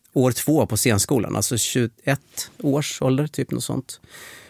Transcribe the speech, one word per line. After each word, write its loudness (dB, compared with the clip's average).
år 4
två 2
på -2
scenskolan, 2
alltså 0
tjugoett -4
års -2
ålder, 2
typ -6
något -4
sånt. -8